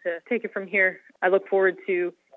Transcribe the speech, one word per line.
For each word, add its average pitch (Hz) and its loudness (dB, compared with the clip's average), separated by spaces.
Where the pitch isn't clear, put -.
to 170 -4
take 233 -2
it 202 -12
from 196 -8
here. 185 0
I 185 2
look 190 2
forward 190 2
to 180 -2